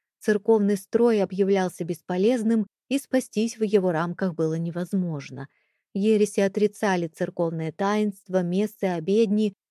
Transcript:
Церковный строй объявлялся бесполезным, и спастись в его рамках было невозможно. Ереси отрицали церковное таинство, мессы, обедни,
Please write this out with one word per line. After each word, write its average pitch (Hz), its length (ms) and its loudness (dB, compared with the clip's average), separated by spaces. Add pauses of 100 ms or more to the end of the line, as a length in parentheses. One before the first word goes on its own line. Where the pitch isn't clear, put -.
(180)
Церковный 208 600 2
строй 226 440 2
объявлялся 185 640 0
бесполезным, 208 800 0 (220)
и 269 100 -2
спастись 233 580 -2
в 220 60 -8
его 190 280 2
рамках 170 440 -2
было 160 240 -2
невозможно. 165 880 -6 (460)
Ереси 208 460 2
отрицали 196 680 0
церковное 165 640 -4
таинство, 196 720 -2
мессы, 190 420 -2
обедни, 196 680 0 (160)